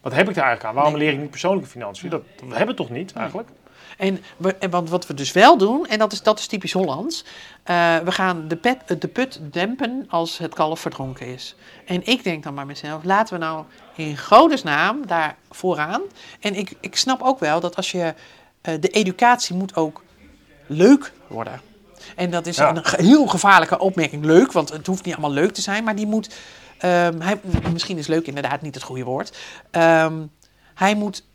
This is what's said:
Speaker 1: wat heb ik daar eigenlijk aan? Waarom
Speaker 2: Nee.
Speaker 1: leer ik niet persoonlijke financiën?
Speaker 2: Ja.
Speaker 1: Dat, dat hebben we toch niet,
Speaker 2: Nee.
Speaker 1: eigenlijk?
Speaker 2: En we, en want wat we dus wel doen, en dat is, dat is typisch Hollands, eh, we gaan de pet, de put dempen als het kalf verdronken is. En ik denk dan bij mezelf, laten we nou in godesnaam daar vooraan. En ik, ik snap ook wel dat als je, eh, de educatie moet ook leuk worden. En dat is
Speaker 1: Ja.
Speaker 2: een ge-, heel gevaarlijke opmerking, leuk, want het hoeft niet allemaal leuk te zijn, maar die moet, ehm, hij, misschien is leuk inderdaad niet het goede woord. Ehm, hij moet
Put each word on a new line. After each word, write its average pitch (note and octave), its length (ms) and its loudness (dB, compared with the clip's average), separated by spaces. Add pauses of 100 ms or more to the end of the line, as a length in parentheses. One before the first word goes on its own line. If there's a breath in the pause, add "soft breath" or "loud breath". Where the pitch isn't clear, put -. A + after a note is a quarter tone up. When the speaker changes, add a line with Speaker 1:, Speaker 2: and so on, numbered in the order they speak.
Speaker 1:
wat B2+ 120 -8
heb F#3+ 160 4
ik F#3 60 -6
daar D3 100 2
eigenlijk A#2+ 200 0 (100)
aan? C#3 60 2
Waarom D3+ 180 4
Speaker 2:
Nee. D3+ 80 2
Speaker 1:
leer D3 60 0
ik C#3 60 -4
niet D3 100 -8
persoonlijke F3+ 400 -2
financiën? A#2+ 400 -12
Speaker 2:
Ja. D#3+ 80 -4
Speaker 1:
Dat, D3 60 -8 (260)
dat A#2 80 -6
hebben A3 180 0
we - 60 -10
toch C3+ 80 -8
niet, C#3+ 240 -10
Speaker 2:
Nee. - 100 -14
Speaker 1:
eigenlijk? G3+ 260 -10 (480 loud breath)
Speaker 2:
En F#3+ 220 -2 (180 loud breath)
we, F#3 180 -2
en F#3+ 140 -6
want E3+ 200 -2
wat F3 180 -2
we E3+ 60 -10
dus C#3 180 -6
wel B3+ 260 8
doen, A#3+ 300 0
en G#3+ 120 -2
dat G#3+ 120 2
is, G3+ 120 -10
dat G#3+ 160 2
is - 80 -10
typisch F#3+ 260 -8
Hollands, F#3 520 -4 (380 loud breath)
eh, E3+ 340 4
we E3+ 140 -2
gaan F3 360 -2
de E3 80 -4
pet, A#3 460 -2
de E3+ 60 -6
put - 320 -6 (120)
dempen A#3+ 580 -4
als E3 280 -4
het E3 160 -8
kalf D#3+ 260 -2
verdronken C3 480 -10
is. - 280 -16 (300 loud breath)
En F3+ 220 -4
ik A#3+ 160 0
denk E3 200 -4
dan C#3+ 120 -12
bij C#3+ 100 -10
mezelf, D3+ 380 -12
laten G3 300 0
we F3 120 -8
nou D#3+ 180 -6 (320 soft breath)
in D3+ 220 -8
godesnaam A3 880 4
daar D#3+ 280 -2 (140)
vooraan. F3+ 520 -4 (380 loud breath)
En G#3 160 -4
ik, G3+ 240 -8
ik - 160 -14
snap C4 260 -2
ook C4 180 0
wel D#3 200 0
dat F3 160 -4
als F#3 160 -6
je, E3+ 220 -4 (480 soft breath)
eh, E3 180 -6
de F3 80 -2
educatie G#3+ 680 2
moet F#3+ 200 -6
ook D#3+ 280 -2 (640)
leuk F3 440 6 (160)
worden. A2 340 -10 (540 loud breath)
En F3 160 -2
dat E3+ 160 -4
is F3 100 -6
Speaker 1:
Ja. C#3+ 180 4
Speaker 2:
een D#3+ 100 -6
ge-, - 160 0
heel C4 260 8
gevaarlijke F#3 520 6
opmerking, D#3 460 0
leuk, F3 260 8
want D#3 180 0
het D#3 180 -10
hoeft F#3 180 -4
niet F3 80 -4
allemaal D3 200 -2
leuk E3 200 2
te - 80 -8
zijn, G#3 220 -4
maar A3 120 -2
die G#3 120 -4
moet, G#3+ 220 -2 (480 loud breath)
ehm, F3 440 2
hij, G3+ 180 -2 (340)
misschien E3+ 240 -6
is D3 100 -8
leuk E3 200 0
inderdaad C#3 340 -4
niet D3+ 140 -10
het C3 80 -14
goede B2+ 200 -8
woord. B2+ 340 -6 (340 loud breath)
Ehm, D#3+ 500 4 (520 soft breath)
hij G3+ 220 0
moet G3+ 400 -6